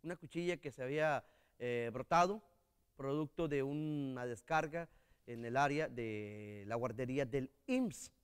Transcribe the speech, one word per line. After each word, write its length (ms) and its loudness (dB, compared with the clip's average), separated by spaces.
una 120 -6
cuchilla 420 -2
que 140 -8
se 120 -8
había, 420 2
eh, 340 0
brotado, 520 4
producto 520 -2
de 160 2
una 640 -2
descarga 600 0
en 180 -8
el 140 0
área 320 4
de 760 -6
la 80 -2
guardería 500 0
del 240 -2
imss. 460 0